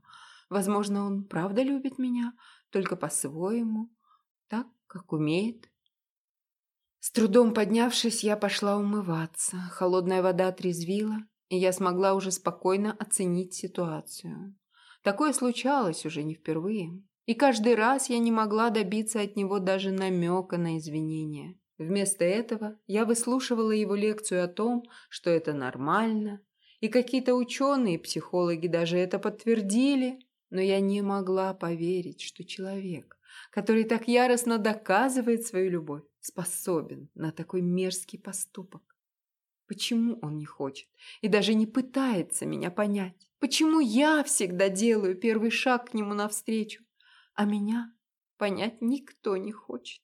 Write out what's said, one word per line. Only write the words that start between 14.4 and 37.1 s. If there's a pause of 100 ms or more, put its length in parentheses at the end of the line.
Такое
случалось
уже
не
впервые. (220)
И
каждый
раз
я
не
могла
добиться
от
него
даже
намёка
на
извинения. (200)
Вместо
этого
я
выслушивала
его
лекцию
о
том, (260)
что
это
нормально, (380)
и
какие-то
учёные,
психологи
даже
это
подтвердили, (300)
но
я
не
могла
поверить,
что
человек, (340)
который
так
яростно
доказывает
свою
любовь, (180)
способен